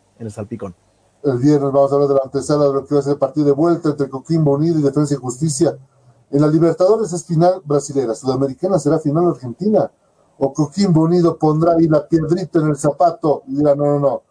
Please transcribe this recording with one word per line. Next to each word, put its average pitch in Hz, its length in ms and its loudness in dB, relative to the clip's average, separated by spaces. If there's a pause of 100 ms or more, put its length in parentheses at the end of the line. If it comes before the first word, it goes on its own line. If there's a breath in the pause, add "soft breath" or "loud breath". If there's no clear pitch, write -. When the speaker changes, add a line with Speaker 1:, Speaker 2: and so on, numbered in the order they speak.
(200)
Speaker 1:
en 113 80 -10
el 104 40 -10
Salpicón. 101 440 -12 (480)
Speaker 2:
El 131 160 -2
viernes 139 320 2
vamos 139 200 2
a 139 40 2
hablar 143 140 2
de 139 60 2
la 135 80 4
antesala 143 420 -2
de 139 80 2
lo 135 120 -4
que 143 80 -6
va 143 80 2
a - 20 -10
ser 143 100 -2
el 143 60 -4
partido 143 280 0
de 143 60 4
vuelta 160 360 0
entre 139 180 -4
Coquimbo 143 460 0
Unido 156 260 0
y 147 40 0
Defensa 143 320 0
y - 20 -6
Justicia. 135 580 -2 (560 soft breath)
En 143 100 2
la 151 60 4
Libertadores 170 640 2
es 180 140 -8
final 175 400 2
brasilera, 139 480 -2
Sudamericana 135 640 -2
será 147 220 0
final 156 280 0
argentina. 151 640 -2 (460)
O 139 160 -2
Coquimbo 160 480 0
Unido 170 360 2
pondrá 156 360 2
ahí 165 140 4
la 151 200 0
piedrita 165 520 -2
en 156 80 0
el 147 100 -2
zapato 160 720 0
y 135 100 -8
dirá, 147 180 2
"No, 143 100 -2
no, 147 140 0
no, 135 320 -2